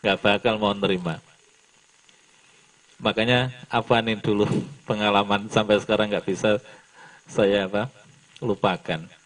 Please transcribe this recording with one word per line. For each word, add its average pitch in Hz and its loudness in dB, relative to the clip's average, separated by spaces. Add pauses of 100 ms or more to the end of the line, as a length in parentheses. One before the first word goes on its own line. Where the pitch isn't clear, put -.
Nggak 98 0
bakal 107 2
mau 104 2
nerima. 92 -2 (1800)
Makanya, 123 0 (160)
apa 117 2
nih 113 -2
dulu 104 0 (180)
<laughs> - -20
pengalaman 104 0
sampai 107 2
sekarang 107 0
nggak 98 -2
bisa 104 0 (720)
saya, 101 2
apa, 104 -2 (540)
lupakan. 92 -2 (200)